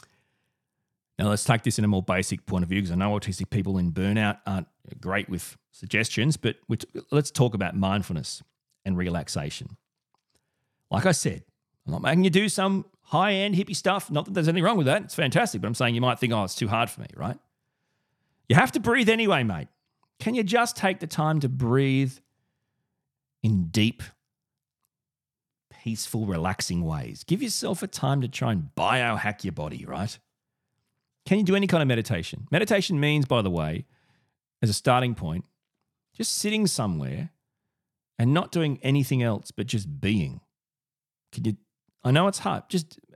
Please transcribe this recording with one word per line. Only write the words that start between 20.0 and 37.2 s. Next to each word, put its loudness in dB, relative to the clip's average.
Can -2
you 0
just 0
take -2
the -8
time 0
to 0
breathe 2
in 2
deep, 2
peaceful, -6
relaxing -2
ways? -6
Give 0
yourself -4
a -8
time -2
to -2
try -2
and -2
biohack 0
your -4
body, -8
right? -6
Can 2
you 4
do 4
any 2
kind 4
of 2
meditation? -2
Meditation 2
means, 2
by 2
the 0
way, -2
as 2
a 2
starting 2
point, -6
just -4
sitting 0
somewhere -2